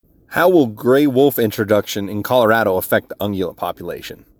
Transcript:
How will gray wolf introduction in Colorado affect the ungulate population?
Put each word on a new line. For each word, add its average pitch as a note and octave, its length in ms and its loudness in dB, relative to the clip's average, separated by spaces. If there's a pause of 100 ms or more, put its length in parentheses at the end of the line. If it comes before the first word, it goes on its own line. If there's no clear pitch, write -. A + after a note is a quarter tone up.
(280)
How E3+ 200 0
will E3 200 4
gray B2+ 400 2
wolf C3+ 300 2
introduction G#2 680 -2
in G#2 160 -6
Colorado A2 540 2
affect - 320 -2
the - 60 -14
ungulate G2 420 -6
population? - 680 -10 (140)